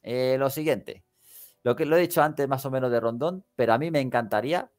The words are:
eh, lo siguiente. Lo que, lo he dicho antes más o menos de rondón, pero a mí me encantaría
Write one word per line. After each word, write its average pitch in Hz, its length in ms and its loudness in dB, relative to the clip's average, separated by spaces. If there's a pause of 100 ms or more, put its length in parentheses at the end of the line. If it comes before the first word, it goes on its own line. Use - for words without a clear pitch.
eh, 127 360 0
lo 135 120 0
siguiente. 143 540 -4 (600)
Lo 120 120 2
que, 156 100 -2
lo 156 100 4
he 180 40 6
dicho 170 220 0
antes 147 260 0
más 135 180 -2
o 131 60 -4
menos 127 180 0
de 120 80 2
rondón, 123 460 -2 (100)
pero 113 180 2
a 117 60 4
mí 165 140 -2
me 147 80 2
encantaría 120 680 -2 (100)